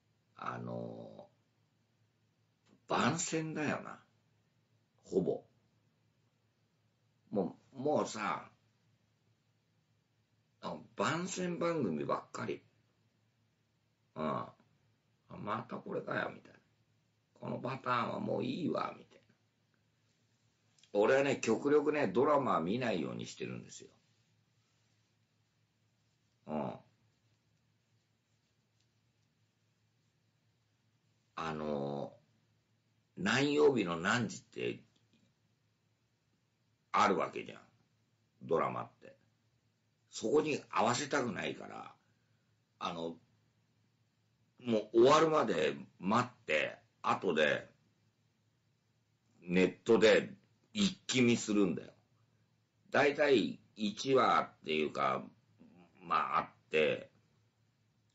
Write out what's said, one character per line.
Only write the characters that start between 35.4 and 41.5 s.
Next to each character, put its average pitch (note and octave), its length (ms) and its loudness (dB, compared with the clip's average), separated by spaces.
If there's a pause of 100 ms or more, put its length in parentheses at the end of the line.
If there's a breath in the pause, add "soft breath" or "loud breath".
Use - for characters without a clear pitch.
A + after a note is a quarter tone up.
あ G2+ 160 4
る F2+ 80 2
わ D2 120 -2
け A#1 140 -8
じ A1 80 -14
ゃ G#1+ 60 -16
ん。 - 20 -20 (840)
ド D#2+ 140 0
ラ C2+ 140 0
マ A#1+ 120 -6
っ - 60 -14 (120)
て。 - 160 -20 (920)
そ G#2+ 180 -6
こ D3+ 120 4
に C#3+ 280 -2
合 F#2 160 0
わ A#2+ 100 2
せ C#3 140 -4
た C#3+ 120 0
く A#2 120 -4
な D#2+ 120 -6
い C2+ 100 -6